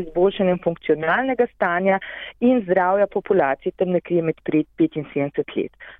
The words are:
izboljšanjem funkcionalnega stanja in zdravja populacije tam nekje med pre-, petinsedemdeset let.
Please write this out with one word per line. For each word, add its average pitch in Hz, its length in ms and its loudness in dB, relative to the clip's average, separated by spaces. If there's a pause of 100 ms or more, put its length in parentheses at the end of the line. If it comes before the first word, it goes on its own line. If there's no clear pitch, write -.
izboljšanjem 180 580 0
funkcionalnega 180 880 0
stanja 190 520 0 (400)
in 247 220 4
zdravja 185 460 2
populacije 185 640 0
tam 180 180 -2
nekje 170 320 -2
med 160 180 -4
pre-, - 320 -2
petinsedemdeset 147 800 -4
let. - 200 -6 (280)